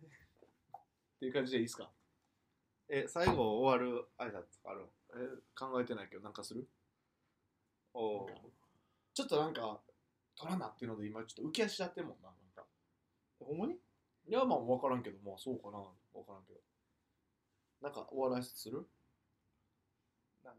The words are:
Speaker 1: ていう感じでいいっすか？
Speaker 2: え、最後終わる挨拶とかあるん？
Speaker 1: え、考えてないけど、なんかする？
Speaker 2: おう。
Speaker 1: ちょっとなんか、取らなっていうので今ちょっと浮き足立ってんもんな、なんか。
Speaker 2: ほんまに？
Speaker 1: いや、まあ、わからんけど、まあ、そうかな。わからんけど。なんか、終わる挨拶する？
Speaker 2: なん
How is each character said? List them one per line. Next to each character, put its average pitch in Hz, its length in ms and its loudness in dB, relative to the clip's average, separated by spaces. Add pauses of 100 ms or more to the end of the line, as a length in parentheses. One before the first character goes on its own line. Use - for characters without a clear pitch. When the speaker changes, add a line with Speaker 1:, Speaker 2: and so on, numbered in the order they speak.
(1200)
Speaker 1:
て 131 60 -2
い 127 40 0
う - 20 -2
感 135 140 2
じ 127 60 -2
で 127 60 4
い 117 40 4
い - 20 2
っ 113 40 0
す - 80 -8
か？ - 140 -12 (1000)
Speaker 2:
え、 139 200 2
最 170 200 4
後 117 320 6
終 127 240 8
わ 123 80 2
る 120 120 0 (140)
挨 123 80 -4
拶 110 60 -6
と - 360 -12
か 95 40 -8
あ - 20 -8
る 98 80 -10
ん？ - 20 -16 (300)
Speaker 1:
え、 123 140 -6 (300)
考 131 220 0
え 123 40 2
て 120 100 -4
な 101 100 -6
い 98 60 -12
け 98 60 -12
ど、 95 60 -14
な 104 60 -12
ん 104 60 -10
か 101 100 -8
す - 80 -10
る？ 131 160 -6 (1300)
Speaker 2:
お 107 320 0
う。 - 20 -8 (840)
Speaker 1:
ち 277 80 -2
ょ - 20 -4
っ - 40 -6
と 151 120 4
な 160 80 2
ん 160 60 -4
か、 110 260 -4 (560)
取 165 160 -6
ら 185 60 0
な 135 80 -2
っ 110 100 -12
て - 80 -8
い 113 40 -4
う - 20 -4
の 110 100 -6
で 104 60 -4
今 110 180 -6
ち - 80 -14
ょ - 0 -
っ - 40 -20
と 101 120 -8
浮 156 40 -4
き 226 100 4
足 202 200 0
立 175 80 -2
っ - 40 -14
て 175 80 -4
ん - 20 -6
も - 100 -8
ん - 80 -20
な、 - 60 -20
な - 60 -20
ん - 0 - (200)
か。 - 120 -18 (720)
Speaker 2:
ほ 135 140 -6
ん 165 40 -2
ま 208 80 0
に？ 359 120 -2 (500)
Speaker 1:
い 180 40 -4
や、 262 120 6
ま 220 120 6
あ、 - 20 4
わ 123 200 4
か 135 100 2
ら 127 80 4
ん 123 60 -2
け 107 80 -8
ど、 98 140 -12
ま 98 100 -8
あ、 95 40 -12
そ 131 140 -4
う 120 60 -4
か 101 120 -12
な。 104 80 -10
わ 98 60 -10 (400)
か 104 80 -18
ら 98 60 -16
ん 92 60 -20
け 92 80 -20
ど。 - 80 -20 (1200)
な 139 80 -6
ん 143 40 -4
か、 110 180 -8
終 131 200 2
わ 123 80 2
る 123 40 0
挨 123 40 -6
拶 - 100 -14
す - 140 -10
る？ 135 160 -6 (1600)
Speaker 2:
な 127 60 -20
ん 117 80 -20